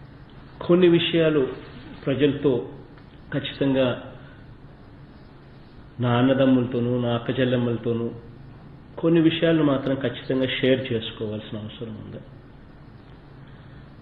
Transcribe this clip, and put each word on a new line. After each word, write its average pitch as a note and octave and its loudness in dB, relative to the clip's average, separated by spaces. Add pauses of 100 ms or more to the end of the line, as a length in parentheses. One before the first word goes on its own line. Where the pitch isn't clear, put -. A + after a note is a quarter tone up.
(600)
కొన్ని F3+ 6
విషయాలు D#3+ 4 (580)
ప్రజలతో C3+ 0 (640)
ఖచ్చితంగా C3+ 0 (2000)
నా A#2+ 2
అన్నదమ్ములతోనూ, B2+ 2
నా A#2+ 0
అక్క A#2 -2
చెల్లెమ్మలతోనూ A#2+ 0 (840)
కొన్ని E3 4
విషయాలను D#3+ 4
మాత్రం C3+ 2
ఖచ్చితంగా C3 -2
షేర్ B2+ 0
చేసుకోవాల్సిన G#2+ -6
అవసరం G#2+ -12
ఉంది. G2+ -14 (1800)